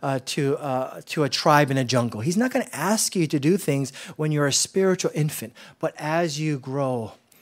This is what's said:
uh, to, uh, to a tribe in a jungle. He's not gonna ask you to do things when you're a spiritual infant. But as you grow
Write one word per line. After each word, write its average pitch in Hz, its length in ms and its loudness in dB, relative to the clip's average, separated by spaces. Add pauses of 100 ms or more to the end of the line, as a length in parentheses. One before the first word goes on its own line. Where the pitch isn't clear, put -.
uh, 139 260 -2
to, 143 320 -2
uh, 135 480 -6
to 151 180 0
a 135 40 -2
tribe 147 420 6
in 135 60 2
a 135 60 2
jungle. 120 380 0
He's 175 160 -2
not 254 140 2
gonna 247 200 -2
ask 196 460 0
you 160 100 2
to 151 100 -2
do 151 200 4
things 139 340 -2 (240)
when 156 160 -2
you're 147 160 2
a 131 60 2
spiritual 190 600 2
infant. 151 380 -2 (280)
But 160 140 -4 (120)
as 156 340 0
you 151 200 -2
grow 131 540 -4 (280)